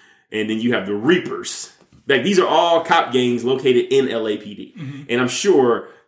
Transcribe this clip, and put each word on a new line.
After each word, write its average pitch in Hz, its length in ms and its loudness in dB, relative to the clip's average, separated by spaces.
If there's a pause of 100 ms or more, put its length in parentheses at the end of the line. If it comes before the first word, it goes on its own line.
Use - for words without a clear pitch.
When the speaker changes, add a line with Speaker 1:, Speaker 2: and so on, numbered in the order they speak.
(320)
Speaker 1:
and 107 180 -4
then 110 100 -4
you 120 140 0
have 98 140 -4
the 101 80 -4
Reapers. - 760 -2 (360)
Like, 135 160 2
these 190 160 2
are 151 80 4
all 165 360 2
cop 165 280 0
gangs 123 320 0
located 127 480 2
in 135 180 2
L 110 180 -4
A 104 100 -2
P 104 180 -16
D. 95 220 -16
Speaker 2:
Mm-hmm. 139 320 -14
Speaker 1:
And 120 120 0
I'm 123 60 0
sure 127 600 2 (180)